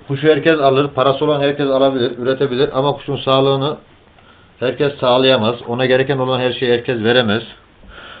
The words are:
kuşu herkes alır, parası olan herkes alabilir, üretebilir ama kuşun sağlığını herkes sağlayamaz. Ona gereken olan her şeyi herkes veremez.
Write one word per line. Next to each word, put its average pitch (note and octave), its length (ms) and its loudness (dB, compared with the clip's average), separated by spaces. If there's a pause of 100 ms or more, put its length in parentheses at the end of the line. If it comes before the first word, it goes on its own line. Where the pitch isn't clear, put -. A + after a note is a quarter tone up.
kuşu C#3 200 -2
herkes D#3 320 2
alır, C#3 340 2
parası C#3 320 0
olan D3 160 0
herkes C#3+ 260 -2
alabilir, C3 500 0
üretebilir C3 560 -2
ama C#3+ 200 0
kuşun C#3 240 -8
sağlığını C3+ 600 0 (800)
herkes C3+ 400 -2
sağlayamaz. B2+ 560 2 (120)
Ona A#2+ 180 -2
gereken B2+ 320 2
olan B2+ 220 -2
her B2+ 140 -2
şeyi B2 200 0
herkes A#2+ 300 -2
veremez. A#2 400 2 (760)